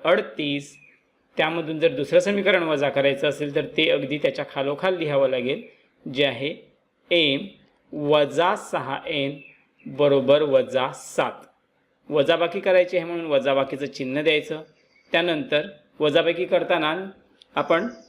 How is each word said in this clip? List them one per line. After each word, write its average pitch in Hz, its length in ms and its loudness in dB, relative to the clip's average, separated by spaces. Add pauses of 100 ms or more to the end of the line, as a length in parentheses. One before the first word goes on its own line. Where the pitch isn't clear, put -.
अडतीस. 143 720 -2 (600)
त्यामधून 160 420 -2
जर 165 160 2
दुसरं 165 240 4
समीकरण 190 440 2
वजा 143 260 0
करायचं 139 400 2
असेल 143 260 -4
तर 151 100 0 (120)
ते 156 120 2
अगदी 147 280 0
त्याच्या 147 340 -2
खालोखाल 147 460 -2
लिहावं 143 320 2
लागेल, 127 320 -2 (520)
जे 139 120 2
आहे 135 280 -4 (580)
एम 151 340 2 (480)
वजा 147 640 2
सहा 139 500 -8
एन 143 320 -4 (480)
बरोबर 139 560 4
वजा 131 500 2
सात. - 540 -6 (640)
वजाबाकी 165 500 0
करायची 180 380 2
आहे 165 80 -2
म्हणून 170 200 -8
वजाबाकीचं 135 600 0
चिन्ह 139 360 -6
द्यायचं. 151 400 0 (500)
त्यानंतर 160 560 -2 (320)
वजाबाकी 165 460 2
करताना 165 500 0 (600)
आपण 165 320 0 (220)